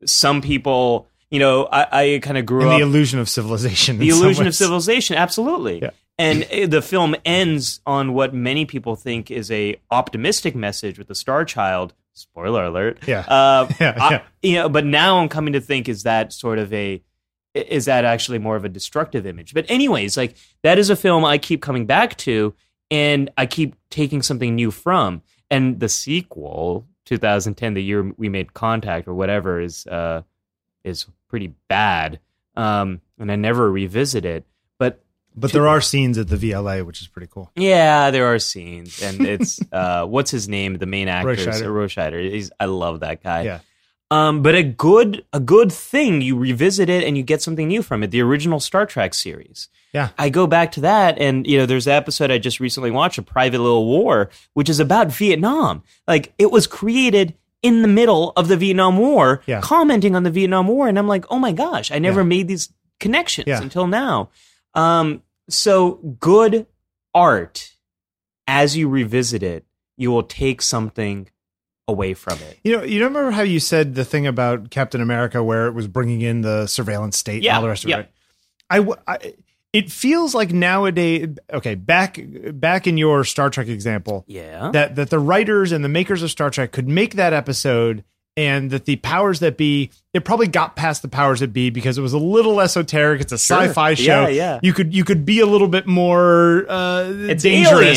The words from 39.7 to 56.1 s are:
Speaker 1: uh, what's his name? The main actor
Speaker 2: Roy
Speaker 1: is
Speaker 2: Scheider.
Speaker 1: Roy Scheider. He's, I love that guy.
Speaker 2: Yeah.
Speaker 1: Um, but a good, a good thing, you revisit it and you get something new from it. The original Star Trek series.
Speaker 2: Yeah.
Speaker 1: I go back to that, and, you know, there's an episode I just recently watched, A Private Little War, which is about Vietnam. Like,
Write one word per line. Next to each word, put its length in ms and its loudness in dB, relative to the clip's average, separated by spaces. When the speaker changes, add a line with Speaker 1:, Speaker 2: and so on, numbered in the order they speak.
Speaker 1:
uh, 340 -2
what's 240 -2
his 180 -6
name? 300 -4
The 80 -6
main 220 -4
actor 200 -2
Speaker 2:
Roy 60 0
Speaker 1:
is 120 -4
Speaker 2:
Scheider. 280 -4
Speaker 1:
Roy 120 -2
Scheider. 440 -6
He's, 300 -8
I 60 0
love 340 -4
that 240 -8
guy. 180 -4
Speaker 2:
Yeah. 160 -8
Speaker 1:
Um, 300 2
but 140 4
a 80 2
good, 680 4
a 60 -4
good 320 6
thing, 500 0
you 160 -2
revisit 540 0
it 140 2
and 120 -2
you 60 -2
get 200 -2
something 260 -4
new 120 0
from 220 -4
it. 80 -4
The 120 0
original 360 2
Star 260 0
Trek 300 -2
series. 540 -10
Speaker 2:
Yeah. 160 -2
Speaker 1:
I 120 0
go 180 4
back 240 2
to 100 -10
that, 380 4
and, 260 0
you 120 4
know, 80 4
there's 220 0
an 60 4
episode 380 0
I 60 2
just 220 -4
recently 320 -4
watched, 260 -2
A 40 -8
Private 380 0
Little 260 2
War, 440 2
which 140 0
is 120 2
about 320 4
Vietnam. 680 0
Like, 300 0